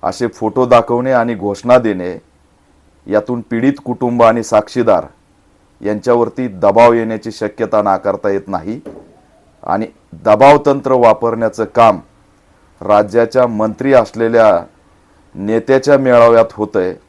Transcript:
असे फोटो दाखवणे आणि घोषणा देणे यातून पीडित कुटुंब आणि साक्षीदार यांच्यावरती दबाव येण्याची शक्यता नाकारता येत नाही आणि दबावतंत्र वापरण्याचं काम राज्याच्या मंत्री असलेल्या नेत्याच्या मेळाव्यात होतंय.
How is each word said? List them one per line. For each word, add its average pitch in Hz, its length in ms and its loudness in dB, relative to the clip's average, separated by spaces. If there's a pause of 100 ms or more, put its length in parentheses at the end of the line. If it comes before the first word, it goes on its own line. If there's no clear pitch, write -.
असे 95 240 -6
फोटो 110 380 -4
दाखवणे 120 460 0
आणि 120 240 -2
घोषणा 101 420 0
देणे 95 400 -4 (920)
यातून 110 340 -2
पीडित 120 320 -2 (120)
कुटुंब 120 380 -2
आणि 113 200 2
साक्षीदार 107 640 0 (760)
यांच्यावरती 117 680 -2
दबाव 113 460 4
येण्याची 113 380 -4
शक्यता 107 500 -4
नाकारता 98 480 -2
येत 98 180 -6
नाही 95 320 -10 (840)
आणि 104 240 -6 (260)
दबावतंत्र 135 800 2
वापरण्याचं 117 760 0
काम 107 340 2 (840)
राज्याच्या 113 640 0
मंत्री 110 460 -4
असलेल्या 113 680 2 (720)
नेत्याच्या 131 600 0
मेळाव्यात 117 560 4
होतंय. 95 420 -4 (140)